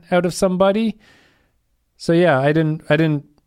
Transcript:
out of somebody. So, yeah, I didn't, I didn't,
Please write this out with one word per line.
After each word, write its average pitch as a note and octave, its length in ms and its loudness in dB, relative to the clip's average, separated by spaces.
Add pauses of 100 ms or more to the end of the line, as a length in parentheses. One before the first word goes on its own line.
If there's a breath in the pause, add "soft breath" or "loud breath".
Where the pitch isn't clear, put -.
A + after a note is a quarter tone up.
(120)
out F3 140 0
of E3 80 -4
somebody. G3 640 -2 (960 soft breath)
So, - 160 -4
yeah, E3 280 2
I C#3+ 120 2
didn't, D#3 380 0
I D3+ 60 2
didn't, D3+ 280 0 (220)